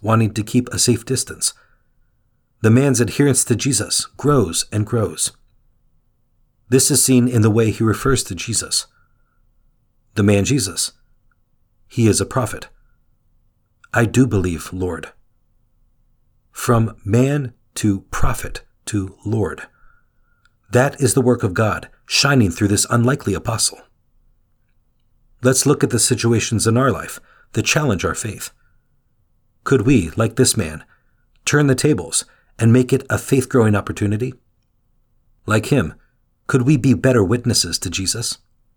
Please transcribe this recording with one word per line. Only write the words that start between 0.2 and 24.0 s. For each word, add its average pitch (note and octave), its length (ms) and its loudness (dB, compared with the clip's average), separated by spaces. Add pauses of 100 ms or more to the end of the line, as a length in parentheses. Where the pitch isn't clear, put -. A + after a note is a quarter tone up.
to G#2+ 100 -4
keep B2 260 -2
a G#2+ 100 -6
safe - 260 0
distance, - 480 -6 (1080)
the A2 100 4
man's C3 280 4
adherence B2 440 2
to A#2+ 120 0
Jesus - 500 -4 (120)
grows A#2+ 540 0
and G#2+ 140 -2
grows. G#2 480 -4 (1400)
This B2+ 200 2
is C#3+ 140 0
seen B2 240 4
in B2 140 2
the G#2+ 100 4
way A2 200 2
he A2+ 120 -4
refers A2 400 0
to - 120 -12
Jesus. - 520 -6 (1300)
The A2+ 80 0
man G2+ 220 4
Jesus. - 480 -4 (920)
"He A#2 200 2
is G2 140 2
a G2 40 -2
prophet." - 440 -6 (1200)
"I A#2 120 2
do B2 200 2
believe, F#2 460 -2
Lord." F2+ 420 -8 (1400)
From A2+ 520 -2
man C3 500 0 (220)
to G2 260 0 (100)
prophet - 540 -2 (200)
to F#2+ 400 -6
Lord. G#2 420 -4 (1040)
That B2+ 300 2
is B2+ 120 2
the - 80 4
work A#2+ 220 2
of G2+ 100 -2
God G#2+ 360 -2 (160)
shining C3 460 2
through G2+ 160 0
this G2+ 220 0
unlikely A#2+ 440 0
apostle. - 480 -4 (1600)